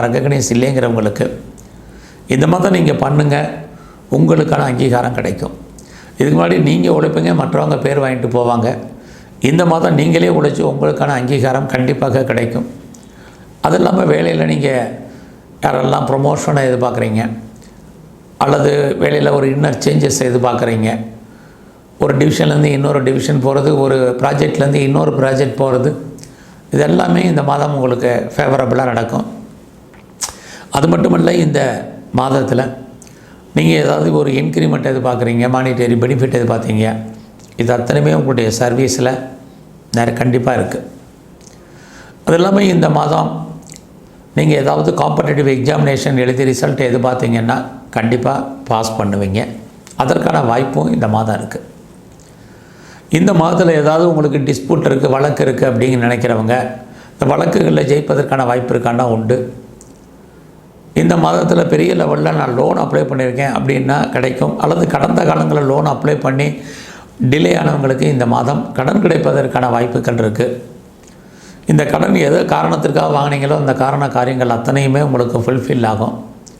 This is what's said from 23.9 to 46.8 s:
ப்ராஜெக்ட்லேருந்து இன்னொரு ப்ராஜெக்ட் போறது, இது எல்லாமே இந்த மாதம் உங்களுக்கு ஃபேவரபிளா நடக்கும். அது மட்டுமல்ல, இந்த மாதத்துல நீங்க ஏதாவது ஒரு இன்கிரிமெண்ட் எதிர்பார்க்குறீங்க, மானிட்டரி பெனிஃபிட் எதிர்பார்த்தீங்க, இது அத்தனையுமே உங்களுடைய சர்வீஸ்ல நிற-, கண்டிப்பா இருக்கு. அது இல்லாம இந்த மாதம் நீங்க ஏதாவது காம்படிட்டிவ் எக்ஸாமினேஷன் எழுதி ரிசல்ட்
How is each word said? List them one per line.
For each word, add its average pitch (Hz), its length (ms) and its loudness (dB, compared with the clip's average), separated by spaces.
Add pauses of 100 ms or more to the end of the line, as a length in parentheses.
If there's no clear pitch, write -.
ப்ராஜெக்ட்லேருந்து 143 540 0
இன்னொரு 147 380 2
ப்ராஜெக்ட் 135 500 0
போறது, 131 340 0 (760)
இது 143 120 2
எல்லாமே 175 400 2
இந்த 160 200 2
மாதம் 143 320 0
உங்களுக்கு 123 600 0
ஃபேவரபிளா 131 480 0
நடக்கும். 117 420 -2 (1500)
அது 143 160 0
மட்டுமல்ல, 170 460 2
இந்த 143 520 0 (320)
மாதத்துல 131 560 0 (800)
நீங்க 160 180 4
ஏதாவது 151 400 2
ஒரு 147 180 2
இன்கிரிமெண்ட் 151 600 0
எதிர்பார்க்குறீங்க, 120 560 0
மானிட்டரி 123 520 0
பெனிஃபிட் 123 400 0
எதிர்பார்த்தீங்க, 110 560 0 (640)
இது 120 200 0
அத்தனையுமே 147 360 0
உங்களுடைய 131 460 0
சர்வீஸ்ல 127 600 0 (720)
நிற-, 117 220 0
கண்டிப்பா 127 400 0
இருக்கு. - 380 -4 (1300)
அது 160 100 2
இல்லாம 196 280 2
இந்த 170 260 2
மாதம் 156 600 -2 (840)
நீங்க 151 200 2
ஏதாவது 147 360 0
காம்படிட்டிவ் 151 560 0
எக்ஸாமினேஷன் 139 720 0
எழுதி 127 260 0
ரிசல்ட் 135 460 0